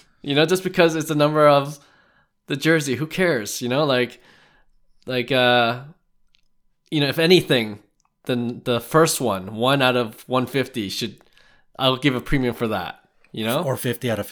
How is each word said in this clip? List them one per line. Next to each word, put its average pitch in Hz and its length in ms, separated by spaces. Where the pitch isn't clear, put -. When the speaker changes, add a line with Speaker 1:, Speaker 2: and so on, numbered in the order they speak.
Speaker 1:
You 143 140
know, 151 100
just 185 200
because 165 320
it's 156 120
the 160 60
number 151 320
of 143 320
the - 80
jersey, 143 400
who 143 100
cares? 156 560
You 123 60
know, 135 160
like, 123 360
like, 123 240
uh, 123 540
you 156 100
know, 143 60
if 135 140
anything, 139 600
then 120 400
the 120 160
first 156 400
one, 101 340
one 131 260
out 127 160
of 117 320
one 127 180
fifty, 123 420
should, 101 320
I'll 131 180
give 127 200
a 120 40
premium 127 340
for 120 140
that. 92 320
You 110 140
know, 127 180
Speaker 2:
Or 131 140
fifty 120 340
out 107 80
of 104 140